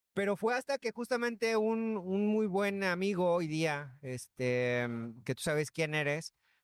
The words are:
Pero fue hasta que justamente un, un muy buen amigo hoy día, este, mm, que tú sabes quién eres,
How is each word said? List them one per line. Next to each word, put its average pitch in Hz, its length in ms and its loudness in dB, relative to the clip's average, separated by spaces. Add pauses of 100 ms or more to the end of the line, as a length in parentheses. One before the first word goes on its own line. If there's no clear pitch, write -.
(140)
Pero 202 220 0
fue 220 200 0
hasta 262 220 -2
que 233 140 -4
justamente 233 680 -2
un, 220 400 0
un 190 300 0
muy 214 200 4
buen 196 360 0
amigo 180 500 2
hoy 170 140 2
día, 147 540 -2
este, 123 840 0
mm, 117 360 -6
que 131 120 -4
tú - 80 -14
sabes 151 280 -2
quién 156 240 -2
eres, 151 380 -2 (300)